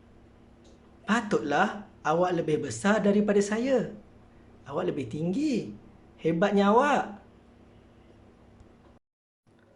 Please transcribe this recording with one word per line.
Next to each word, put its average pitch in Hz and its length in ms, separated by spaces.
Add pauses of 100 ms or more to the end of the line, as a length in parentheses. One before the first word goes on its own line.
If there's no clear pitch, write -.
(1040)
Patutlah 185 800 (160)
awak 175 320
lebih 151 320
besar 202 340
daripada 202 400
saya. 220 540 (720)
Awak 170 240
lebih 147 180
tinggi. 196 720 (400)
Hebatnya 202 560
awak." 262 480 (2500)